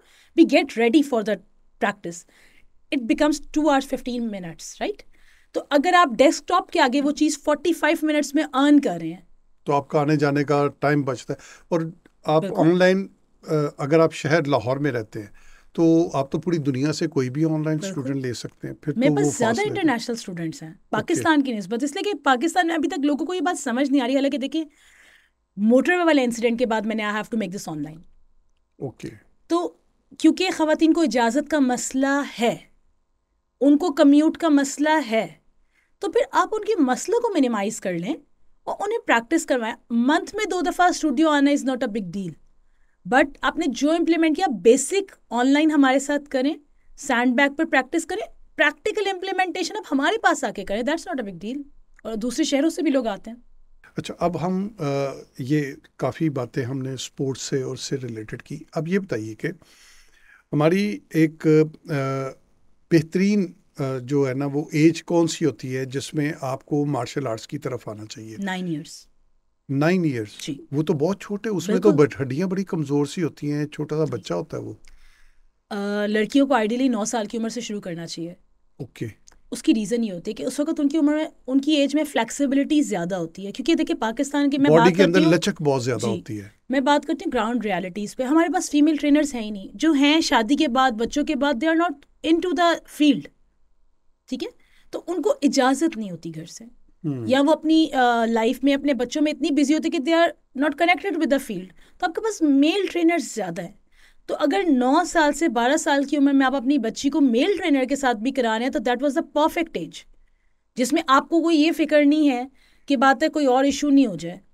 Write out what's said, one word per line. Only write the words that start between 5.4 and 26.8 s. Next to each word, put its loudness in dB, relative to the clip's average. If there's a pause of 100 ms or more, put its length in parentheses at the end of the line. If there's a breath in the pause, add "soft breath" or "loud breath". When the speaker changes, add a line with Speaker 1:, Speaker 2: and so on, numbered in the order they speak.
Speaker 1:
तो -4
अगर 2
आप 4
डेस्कटॉप 2
के -2
आगे 2
वो 0
चीज़ -2
फ़ोर्टी -2
फ़ाइव 0
मिनट्स 0
में 2
अर्न 4
कर -2
रहे -6
हैं, -14 (380)
Speaker 2:
तो 0
आपका 2
आने 2
जाने 2
का 2
टाइम 0
बचता -6
है। -10 (320 loud breath)
और -2 (340)
आप 4
Speaker 1:
बिल्कुल। 0
Speaker 2:
ऑनलाइन, 4 (400)
अ, -2
अगर 2
आप 4
शहर 0
लाहौर 0
में 0
रहते -6
हैं, -16 (420 soft breath)
तो 4
आप -2
तो -4
पूरी -2
दुनिया -2
से -4
कोई -2
भी -2
ऑनलाइन 0
Speaker 1:
बिल्कुल। -8
Speaker 2:
स्टूडेंट -4
ले -4
सकते -12
हैं। -10
फिर -4
Speaker 1:
मेरे 2
Speaker 2:
तो 2
Speaker 1:
पास 2
Speaker 2:
वो 0
Speaker 1:
ज़्यादा 0
Speaker 2:
फासले -2
Speaker 1:
इंटरनेशनल -2
स्टूडेंट्स -10
हैं -18
Speaker 2:
ओके। -20
Speaker 1:
पाकिस्तान 0
की -2
निस्बत, -6
इसलिए -6
कि -2
पाकिस्तान 0
में -2
अभी -2
तक -4
लोगों -2
को -6
ये -4
बात -2
समझ -2
नहीं 2
आ -2
रही -2
है। 2
हालांकि 0
देखिए, -6 (920 soft breath)
मोटरवे 4
वाले 4
इंसिडेंट 0
के 2
बाद -2